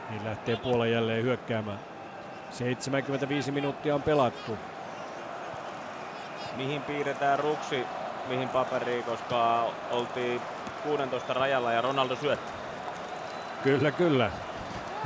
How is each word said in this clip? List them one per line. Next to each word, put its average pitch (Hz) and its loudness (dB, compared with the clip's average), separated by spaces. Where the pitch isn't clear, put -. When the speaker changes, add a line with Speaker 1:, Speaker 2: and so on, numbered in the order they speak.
Speaker 1:
niin 107 -6
lähtee 110 -2
Puola 123 4
jälleen 113 4
hyökkäämään. 110 0
Seitsemänkymmentäviisi 135 0
minuuttia 143 0
on 139 2
pelattu. 127 4
Speaker 2:
Mihin 135 -2
piirretään 139 2
ruksi, 147 0
mihin 127 0
paperiin, 123 2
koska 117 4
oltiin 120 0
kuudentoista 135 0
rajalla 127 4
ja 117 6
Ronaldo 127 2
syötti. 131 0
Speaker 1:
Kyllä, 139 6
kyllä. 139 6